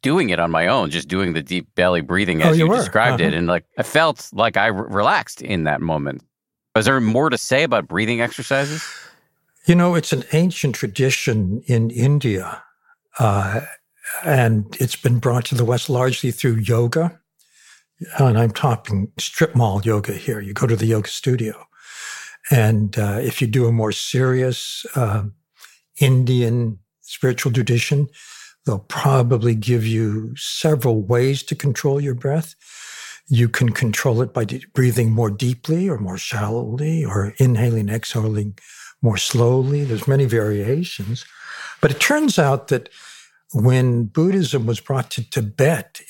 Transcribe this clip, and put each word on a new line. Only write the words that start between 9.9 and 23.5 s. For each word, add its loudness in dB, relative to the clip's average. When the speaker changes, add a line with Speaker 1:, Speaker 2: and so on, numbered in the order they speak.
Speaker 2:
it's -2
an -2
ancient 0
tradition -2
in 2
India, 0
uh, 0
and 2
it's -2
been 2
brought 0
to -4
the 2
West 0
largely 0
through 0
yoga. 0
And 6
I'm 2
talking -2
strip -2
mall 2
yoga -2
here. -8
You -10
go -2
to 2
the -2
yoga 0
studio. -4
And, 2
uh, -2
if -4
you 0
do 2